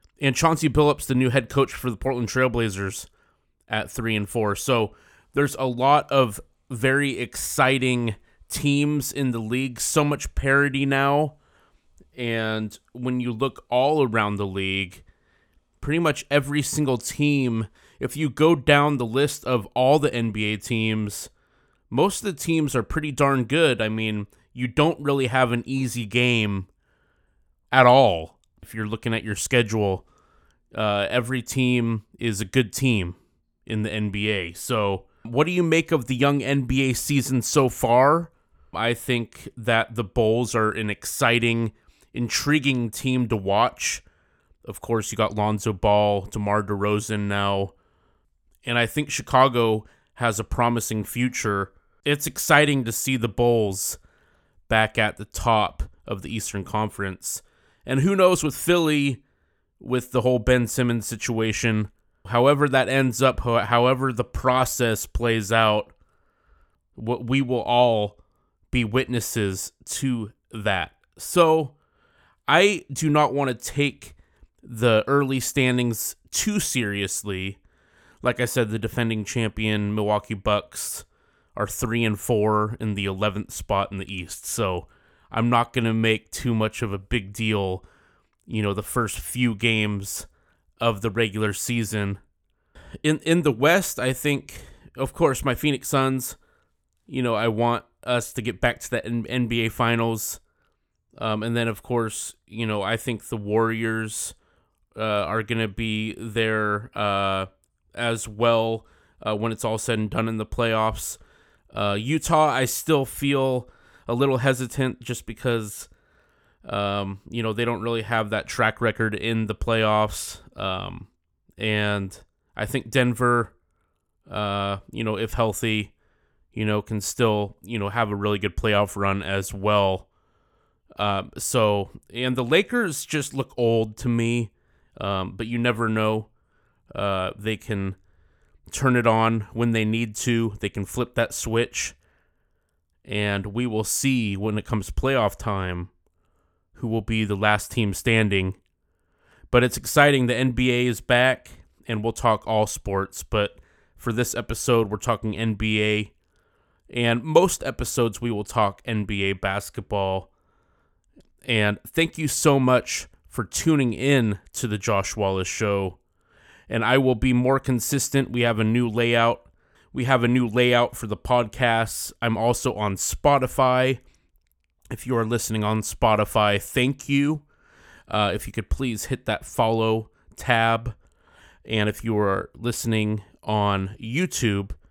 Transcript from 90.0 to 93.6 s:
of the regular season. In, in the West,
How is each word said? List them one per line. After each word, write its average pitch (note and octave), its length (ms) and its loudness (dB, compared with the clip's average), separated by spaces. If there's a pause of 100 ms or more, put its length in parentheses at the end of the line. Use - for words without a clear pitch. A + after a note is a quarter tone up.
of A2+ 200 0
the A2 100 -2
regular G#2+ 420 -2
season. G#2+ 640 -4 (840)
In, D3+ 160 2
in E3 220 2
the C#3+ 100 2
West, D3+ 480 2